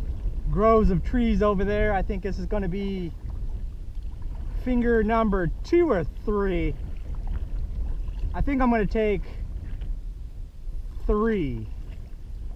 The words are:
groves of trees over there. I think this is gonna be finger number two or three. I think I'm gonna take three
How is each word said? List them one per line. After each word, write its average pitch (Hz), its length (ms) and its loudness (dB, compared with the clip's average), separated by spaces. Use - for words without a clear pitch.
groves 214 400 6
of 165 120 2
trees 226 380 4
over 202 240 4
there. 208 280 2
I 190 80 2
think 185 220 -2
this 185 140 -2
is 185 80 -4
gonna 196 240 0
be 190 420 -4
finger 240 400 4
number 208 460 4
two 339 260 6
or 180 140 2
three. 190 520 0
I - 80 0
think 269 200 2
I'm 254 80 6
gonna 226 160 4
take 214 380 0
three 196 600 0